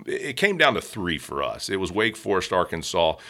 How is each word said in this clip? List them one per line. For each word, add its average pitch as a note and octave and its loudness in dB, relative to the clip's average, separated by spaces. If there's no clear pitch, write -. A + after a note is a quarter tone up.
it C3 -6
came G3 2
down D3 8
to - 0
three F2 -4
for C#2 -4
us. A1+ -6
It G2 0
was F#2+ -2
Wake A2 0
Forest, G2 -2
Arkansas, E2+ 2